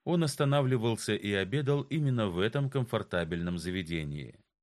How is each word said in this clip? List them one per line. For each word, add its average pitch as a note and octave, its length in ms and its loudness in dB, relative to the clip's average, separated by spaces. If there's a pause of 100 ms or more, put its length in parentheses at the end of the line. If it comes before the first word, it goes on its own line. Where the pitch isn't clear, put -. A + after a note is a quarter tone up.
он E3 200 2
останавливался B2+ 880 2
и G2+ 180 -2
обедал C3+ 500 0
именно C3+ 460 0
в F2 100 -2
этом C3+ 320 2
комфортабельном F2 880 -2
заведении. D#2+ 840 -6 (220)